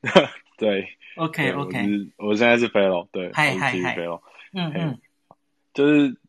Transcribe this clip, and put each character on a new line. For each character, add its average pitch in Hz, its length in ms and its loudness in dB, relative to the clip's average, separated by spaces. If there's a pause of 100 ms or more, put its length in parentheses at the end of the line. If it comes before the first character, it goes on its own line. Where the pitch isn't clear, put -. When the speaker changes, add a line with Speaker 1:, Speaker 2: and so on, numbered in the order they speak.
(220)
Speaker 1:
<laughs> - 360 -10
对。 98 280 0 (300)
Speaker 2:
OK， 165 260 -4
Speaker 1:
对， 131 100 0
Speaker 2:
OK。 135 260 -6
Speaker 1:
我 107 60 -2
是， 101 320 -4
我 107 180 -2
现 117 140 4
在 120 80 6
是 117 140 2
fellow， 95 420 2
对， 92 220 -8
Speaker 2:
嗨， 151 180 0
Speaker 1:
我 92 60 -6
是 123 140 -2
继 90 100 -4
续 - 20 -2
fellow。 85 320 -6
Speaker 2:
嗨， - 60 -16 (320)
嗨。 175 160 -6
嗯， - 20 -8
Speaker 1:
嘿， 165 80 -6
Speaker 2:
嗯。 151 180 -4 (760)
Speaker 1:
就 143 120 2
是 147 300 4 (120)